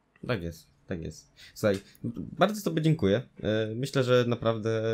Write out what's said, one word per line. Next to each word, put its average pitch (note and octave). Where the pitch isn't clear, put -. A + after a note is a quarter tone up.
Tak G#2+
jest, -
tak E2+
jest. -
Słuchaj, G2+
b-, A#2
bardzo G#3
tobie E3
dziękuję. B2+
E, A2
myślę, C3
że B2
naprawdę, A2+